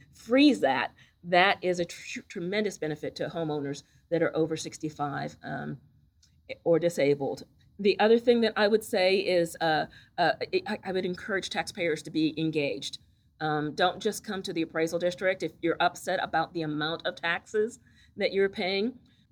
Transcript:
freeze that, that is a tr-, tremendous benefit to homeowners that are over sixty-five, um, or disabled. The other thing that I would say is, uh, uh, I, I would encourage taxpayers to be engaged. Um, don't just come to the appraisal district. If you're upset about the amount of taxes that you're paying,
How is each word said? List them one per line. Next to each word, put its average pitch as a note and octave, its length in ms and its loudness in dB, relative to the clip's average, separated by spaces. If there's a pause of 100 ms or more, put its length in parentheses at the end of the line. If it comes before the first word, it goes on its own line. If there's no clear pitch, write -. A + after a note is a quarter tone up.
(140)
freeze B3+ 480 4
that, C3 320 0 (320)
that F3+ 360 4
is F3+ 200 0
a E3+ 40 -2
tr-, - 440 -12
tremendous G3 480 -4
benefit D3+ 400 -6
to D#3 100 -4
homeowners D3+ 560 -4 (280)
that E3 100 2
are - 140 0
over D#3+ 200 0
sixty-five, D3 880 -6
um, D3 340 -8 (840)
or E3 160 4
disabled. C#3+ 640 0 (360)
The G3 200 2
other A#3 200 8
thing A#3+ 220 4
that A3 140 2
I G#3 120 4
would G#3+ 180 4
say F#3+ 320 4
is, F3 420 2
uh, D#3 260 2 (320)
uh, E3 140 4 (360)
I, G#3 180 -4
I F#3+ 80 -6
would F#3 120 -2
encourage F3+ 440 -4
taxpayers D#3+ 540 -4
to D#3+ 80 -12
be D#3 280 0
engaged. D3+ 600 -2 (420)
Um, D3+ 340 -2
don't F3+ 260 2
just - 220 -4
come F#3+ 200 -8
to F3+ 100 -8
the E3 80 -2
appraisal E3 360 -2
district. F3+ 460 0
If D#3 80 -4 (100)
you're E3 200 2
upset F3 420 0
about D#3+ 300 -2
the E3+ 80 -4
amount D3+ 440 -4
of F3+ 120 -4
taxes G#3+ 640 -2 (360)
that D#3+ 160 0
you're G3 160 2
paying, G3 460 -2 (380)